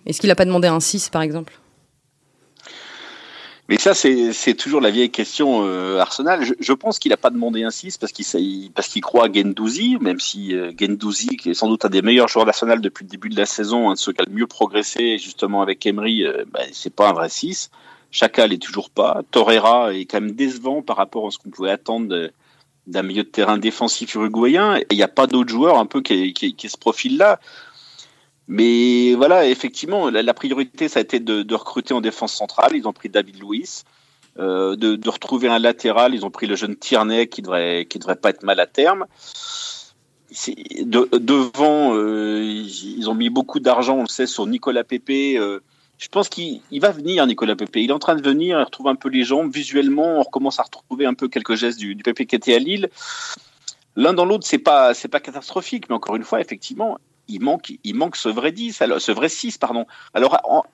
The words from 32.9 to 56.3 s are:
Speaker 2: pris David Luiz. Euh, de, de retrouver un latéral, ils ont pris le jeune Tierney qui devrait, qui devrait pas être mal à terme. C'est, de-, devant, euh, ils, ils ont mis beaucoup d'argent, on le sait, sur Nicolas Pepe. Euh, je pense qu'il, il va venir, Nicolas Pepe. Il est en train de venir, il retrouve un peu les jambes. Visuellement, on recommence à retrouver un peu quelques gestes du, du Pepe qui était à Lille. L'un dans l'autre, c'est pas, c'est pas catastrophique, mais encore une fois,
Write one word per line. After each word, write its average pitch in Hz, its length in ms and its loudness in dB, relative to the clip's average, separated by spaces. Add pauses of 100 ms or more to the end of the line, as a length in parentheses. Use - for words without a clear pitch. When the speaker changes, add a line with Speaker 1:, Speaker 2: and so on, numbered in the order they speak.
Speaker 2:
pris - 160 -12
David 98 320 -2
Luiz. 107 440 -8 (540)
Euh, 95 380 -2
de, 110 200 2
de 110 140 -6
retrouver 123 380 -2
un 117 100 4
latéral, 117 560 2
ils 101 100 -6
ont 98 60 -6
pris - 160 -8
le 101 100 -2
jeune 104 180 -6
Tierney 113 520 2
qui 113 160 -14
devrait, 87 440 -2
qui - 120 -12
devrait 92 180 -4
pas 104 140 2
être 98 140 -6
mal 98 160 2
à 90 60 4
terme. 139 380 0 (1300)
C'est, - 240 -8 (260)
de-, 120 320 2
devant, 135 840 2
euh, 107 480 0
ils, 104 540 -8
ils 110 140 -6
ont 110 40 -2
mis 117 140 0
beaucoup 131 320 -2
d'argent, 127 380 2
on 120 60 0
le 110 40 -8
sait, 127 180 -4
sur - 200 -4
Nicolas 120 380 -2
Pepe. 123 260 -6
Euh, 127 500 0 (380)
je - 100 -16
pense 196 220 -2
qu'il, 165 400 -10
il 143 100 -6
va 202 120 4
venir, 156 340 0
Nicolas 110 300 0
Pepe. 107 200 -6
Il 117 140 0
est - 20 2
en 147 60 -2
train 165 160 2
de 147 80 -4
venir, 156 360 2
il 135 60 2
retrouve - 240 -6
un 135 60 2
peu 135 160 -6
les 131 120 2
jambes. 139 300 0
Visuellement, 143 640 0
on 135 60 4
recommence 135 360 -2
à - 40 0
retrouver - 420 -8
un 127 80 2
peu 127 160 -4
quelques 110 280 -4
gestes 117 220 -2
du, 101 160 -8
du 104 80 -16
Pepe 120 240 -2
qui - 80 -6
était 117 200 2
à 117 40 6
Lille. 185 300 -2 (1080)
L'un 151 180 4
dans 175 100 4
l'autre, 196 220 0
c'est 143 100 0
pas, 131 380 6
c'est - 140 -12
pas 143 120 -2
catastrophique, 175 680 -10
mais 120 40 -2
encore - 220 -4
une - 80 -6
fois, - 160 -2